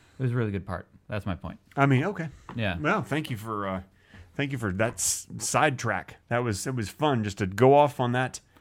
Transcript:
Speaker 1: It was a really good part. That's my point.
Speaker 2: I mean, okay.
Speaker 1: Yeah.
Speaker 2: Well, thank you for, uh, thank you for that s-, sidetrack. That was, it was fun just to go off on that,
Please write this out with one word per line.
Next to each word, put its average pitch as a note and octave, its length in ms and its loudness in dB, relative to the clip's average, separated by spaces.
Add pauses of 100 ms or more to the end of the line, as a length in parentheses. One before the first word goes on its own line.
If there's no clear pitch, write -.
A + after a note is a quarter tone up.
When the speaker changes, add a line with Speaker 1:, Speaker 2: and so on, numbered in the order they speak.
(180)
Speaker 1:
It - 40 -4
was B2 100 0
a - 20 -4
really A#2 160 0
good G2 160 -4
part. F2+ 220 -8 (200)
That's G#2+ 180 -6
my F#2+ 80 -2
point. - 240 -12 (180)
Speaker 2:
I C#3 100 6
mean, C#3 180 4
okay. F#3 240 -4 (280)
Speaker 1:
Yeah. G2+ 220 0
Speaker 2:
Well, F3+ 240 0
thank D3+ 280 -4
you A#2+ 60 -4
for, G#2 320 -6
uh, F#2+ 120 -4 (560)
thank C#3+ 160 -2
you C3+ 60 -4
for G#2+ 140 -2
that A2 220 0
s-, - 320 -4 (120)
sidetrack. A#2+ 800 0 (120)
That A#2+ 140 0
was, A2 240 -2
it C3+ 80 -4
was A2+ 140 -2
fun C#3 360 0
just G2+ 140 -6
to G2+ 80 0
go A2+ 280 6
off C#3+ 260 6
on B2 120 2
that, B2+ 280 -2 (200)